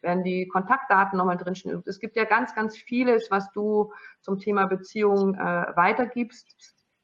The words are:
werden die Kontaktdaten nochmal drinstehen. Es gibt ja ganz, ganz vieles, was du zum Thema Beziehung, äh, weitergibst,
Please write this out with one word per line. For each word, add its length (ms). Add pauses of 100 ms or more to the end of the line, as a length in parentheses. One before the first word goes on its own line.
werden 220
die 260
Kontaktdaten 680
nochmal 200
drinstehen. 480
Es 120
gibt 180
ja 80
ganz, 300
ganz 220
vieles, 540
was 220
du 400 (280)
zum 180
Thema 280
Beziehung, 680
äh, 420
weitergibst, 800 (500)